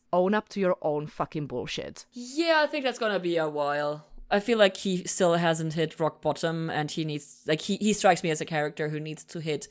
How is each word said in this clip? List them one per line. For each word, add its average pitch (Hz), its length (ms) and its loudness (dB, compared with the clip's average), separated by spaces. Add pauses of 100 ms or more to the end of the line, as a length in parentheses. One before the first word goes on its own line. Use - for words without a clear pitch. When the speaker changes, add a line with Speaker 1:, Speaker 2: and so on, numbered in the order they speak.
(120)
Speaker 1:
own 180 200 2
up 214 180 -2
to 202 100 -6
your 180 200 2
own 151 280 -2
fucking 147 400 -6
bullshit. - 640 -8
Speaker 2:
Yeah, 302 500 0
I 294 60 2
think 294 160 -4
that's 247 160 -2
gonna 208 180 0
be 175 180 0
a 156 120 2
while. 147 580 -2 (240)
I 202 80 4
feel 226 200 2
like 196 180 6
he 185 260 -2
still 170 320 4
hasn't 165 380 2
hit 160 260 -2
rock 151 240 -2
bottom, 165 480 -2
and 151 180 -2
he 165 160 -4
needs, - 440 -8
like, 160 140 2
he, 196 160 -2
he 208 140 2
strikes 190 300 4
me 170 80 0
as 156 100 0
a 156 60 -4
character 151 440 -2
who 151 100 -4
needs 156 240 -10
to - 160 -10
hit 151 300 -4